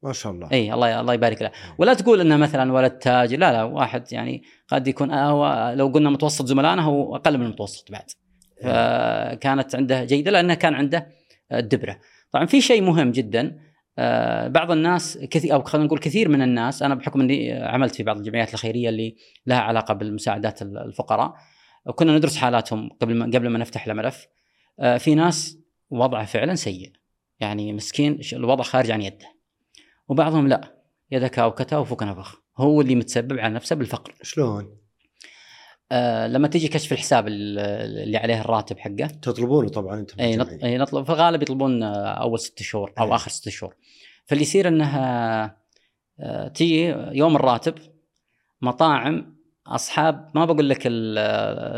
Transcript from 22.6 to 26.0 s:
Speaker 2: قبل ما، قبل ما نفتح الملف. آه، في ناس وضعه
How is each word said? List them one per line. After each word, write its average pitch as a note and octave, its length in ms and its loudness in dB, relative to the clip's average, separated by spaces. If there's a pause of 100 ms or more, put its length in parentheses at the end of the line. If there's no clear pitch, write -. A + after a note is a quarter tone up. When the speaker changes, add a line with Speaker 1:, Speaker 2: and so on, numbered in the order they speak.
Speaker 2:
قبل A#2 140 0
ما، A#2 100 0
قبل A#2+ 240 0
ما A#2 100 -2
نفتح - 280 -8
الملف. A2 400 -6 (520)
آه، B2 180 2
في D3+ 180 2
ناس D#3+ 420 0 (320)
وضعه A#2+ 360 0